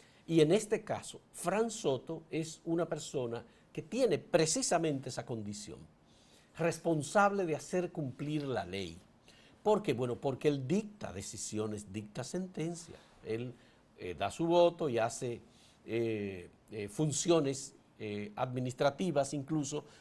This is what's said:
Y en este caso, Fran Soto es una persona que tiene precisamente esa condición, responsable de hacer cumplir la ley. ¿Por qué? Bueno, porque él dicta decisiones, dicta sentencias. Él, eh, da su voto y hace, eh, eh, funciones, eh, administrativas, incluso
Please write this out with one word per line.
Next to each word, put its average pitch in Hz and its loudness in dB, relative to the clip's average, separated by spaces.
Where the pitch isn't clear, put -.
Y 165 6
en 151 8
este 214 2
caso, - -6
Fran 214 0
Soto 151 -2
es 156 -4
una 165 2
persona 127 -4
que 151 -8
tiene 214 2
precisamente 160 2
esa 127 -8
condición, 104 -8
responsable 170 2
de 156 0
hacer 175 -2
cumplir 147 -4
la 117 0
ley. 90 -6
¿Por 208 4
qué? 156 0
Bueno, 120 0
porque 135 0
él 139 2
dicta 196 -2
decisiones, 104 -6
dicta 107 -8
sentencias. 170 -6
Él, 120 -4
eh, 90 -8
da 98 0
su 165 -2
voto 170 6
y 120 2
hace, 117 -2
eh, 104 -2
eh, 104 -6
funciones, 147 2
eh, 104 -6
administrativas, 135 0
incluso 147 -4